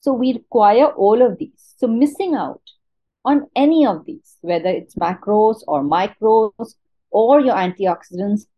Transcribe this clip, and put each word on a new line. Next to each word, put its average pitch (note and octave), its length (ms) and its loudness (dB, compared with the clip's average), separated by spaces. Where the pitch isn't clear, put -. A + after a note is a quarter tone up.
So C#4+ 100 -2
we B3+ 220 -2
require A#3 540 2
all G#3 340 2
of A#3 160 2
these. - 400 -16
So B3+ 100 -2
missing C#4+ 480 -2
out D3+ 260 -8
on C#4+ 300 0
any D4 320 2
of E3 180 -4
these, - 360 -20
whether E3+ 280 -4
it's - 260 -8
macros G#3 720 -2
or D3 180 -4
micros G#3+ 920 -2
or A#3 300 2
your B3+ 160 0
antioxidants F#3 840 -4